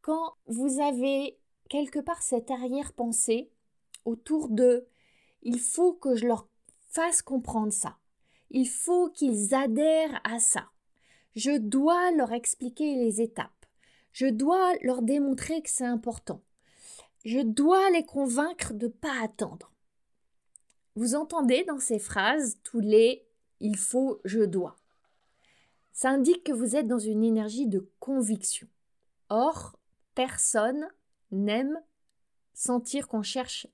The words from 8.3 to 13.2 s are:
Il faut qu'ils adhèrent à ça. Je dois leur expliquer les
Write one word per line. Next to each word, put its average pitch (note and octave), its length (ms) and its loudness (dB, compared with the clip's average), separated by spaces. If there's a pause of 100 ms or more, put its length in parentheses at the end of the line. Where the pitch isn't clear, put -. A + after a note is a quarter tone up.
Il B3+ 180 0
faut F4+ 420 0
qu'ils C#4+ 440 0
adhèrent D4 680 2
à A3+ 160 -6
ça. - 320 0 (640)
Je C4 240 0
dois D4+ 540 4
leur B3+ 200 2
expliquer B3 640 -4
les A3+ 260 0